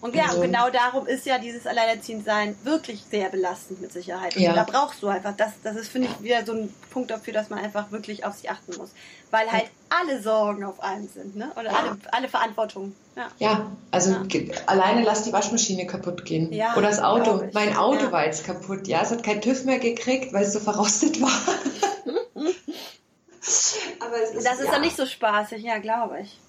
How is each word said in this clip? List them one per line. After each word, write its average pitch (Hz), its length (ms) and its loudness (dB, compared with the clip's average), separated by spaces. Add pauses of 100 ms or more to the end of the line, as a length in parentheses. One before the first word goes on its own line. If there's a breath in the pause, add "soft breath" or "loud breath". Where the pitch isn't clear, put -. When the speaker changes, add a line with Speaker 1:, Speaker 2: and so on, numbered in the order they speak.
Speaker 1:
Und 240 140 -4
ja, 311 120 4
Speaker 2:
Also 185 120 2
Speaker 1:
und 175 40 4
genau 240 260 4
darum 247 380 2
ist 262 180 -2
ja 254 140 2
dieses 233 280 -8
Alleinerziehendsein 214 960 0
wirklich 262 480 -2
sehr 202 160 0
belastend 185 540 -4
mit - 100 -12
Sicherheit. 180 460 -6
Und 190 60 6
Speaker 2:
Ja. 170 100 6
Speaker 1:
da 190 100 6
brauchst 277 400 0
du 202 60 0
einfach, 196 260 -2
das, 214 160 0 (100)
das 214 140 -6
ist, 220 140 -10
finde 254 180 0
ich, 226 160 -6
wieder 226 220 2
so 226 80 -4
ein 220 200 -4 (160)
Punkt 254 220 -4
dafür, 220 220 -8
dass 214 160 0
man 208 100 -6
einfach 208 320 -4
wirklich 214 320 -8
auf 202 120 -4
sich - 140 -12
achten 185 280 -10
muss. - 140 -14 (380 loud breath)
Weil 220 220 2
halt 226 140 4
Speaker 2:
Ja. - 40 -16 (200)
Speaker 1:
alle 311 320 2
Sorgen 208 420 2
auf 196 180 -10
einem 196 320 -6
sind, 196 220 -14
ne? 214 240 -8
Oder 226 120 -4
Speaker 2:
Ja. 208 80 4
Speaker 1:
alle, 214 180 -2 (160)
alle 262 160 0
Verantwortung. 214 680 -2 (220)
Ja. 247 120 -8 (100)
Speaker 2:
Ja, 214 320 2 (200)
also 190 200 4
Speaker 1:
Ja. 190 140 2
Speaker 2:
ge-, 131 240 -2 (180)
alleine 196 360 6
lass 214 200 4
die 233 100 -4
Waschmaschine 202 520 0
kaputt 175 380 -8
gehen. 165 300 -2
Speaker 1:
Ja, 220 240 2
Speaker 2:
Oder 208 100 4
das 208 140 2
Auto. 220 380 4
Speaker 1:
glaub - 100 -4
ich. - 40 -14
Speaker 2:
Mein 208 220 2
Auto 277 300 4
Speaker 1:
Ja. 220 80 0
Speaker 2:
war 160 120 4
jetzt 156 200 -4
kaputt. 190 420 -8
Ja, 160 140 2
es 226 100 0
hat 233 120 -4
kein 208 180 0
tüv 262 240 0
mehr 262 140 2
gekriegt, 247 520 0
weil 202 140 2
es 202 80 0
so 214 80 -2
verrostet 214 600 2
war. 262 80 4
<laughs> - 1120 -2 (1600 loud breath)
Aber 233 220 -4
es 220 100 -2
ist, 233 140 -4
Speaker 1:
Das 254 140 2
ist 269 60 -2
Speaker 2:
ja. - 60 0
Speaker 1:
dann 285 100 2
nicht 320 140 0
so 269 100 -2
spaßig, 214 560 -2
ja, 226 180 -4
glaube 214 420 -4
ich. - 280 -16